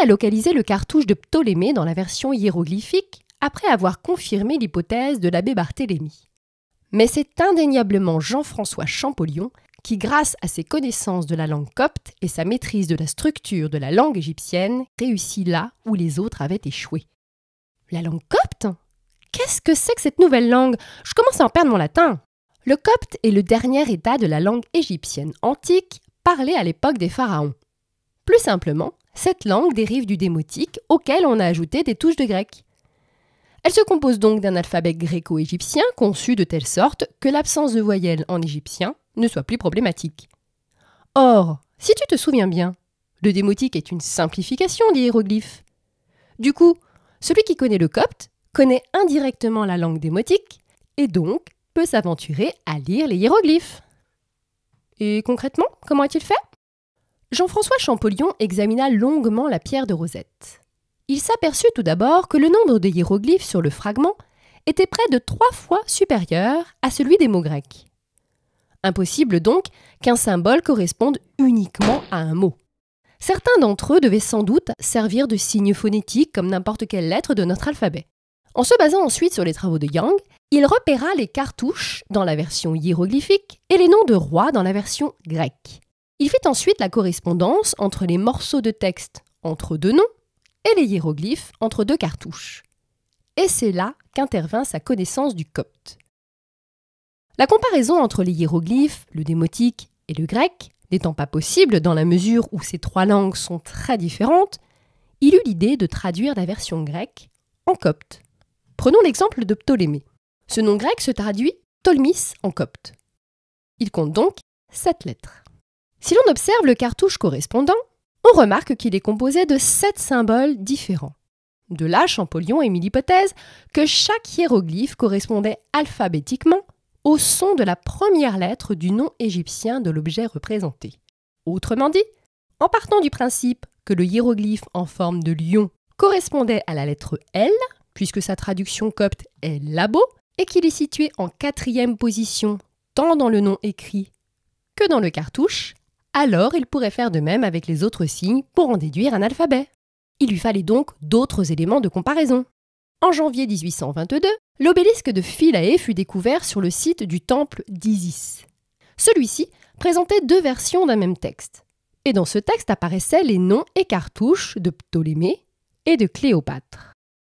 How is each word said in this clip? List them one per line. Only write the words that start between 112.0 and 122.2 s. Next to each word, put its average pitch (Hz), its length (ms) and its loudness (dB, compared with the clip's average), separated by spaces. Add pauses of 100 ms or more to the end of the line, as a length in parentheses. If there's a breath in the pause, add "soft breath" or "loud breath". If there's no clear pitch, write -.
en 185 80 -4
copte. - 420 -10 (880)
Il 208 100 -4
compte 156 220 -4
donc 381 240 0 (360)
sept - 320 -2
lettres. - 400 -16 (560)
Si - 140 -2
l'on 466 160 6
observe 403 340 2
le 254 100 6
cartouche 254 440 -2
correspondant, 226 560 0 (500)
on 440 140 10
remarque 226 380 4
qu'il 196 180 -4
est 190 60 -2
composé 262 460 0
de 277 120 2
sept 403 400 0
symboles 247 640 0
différents. 190 520 -6 (560)
De 160 160 -4
là, 208 200 4
Champollion 185 560 -2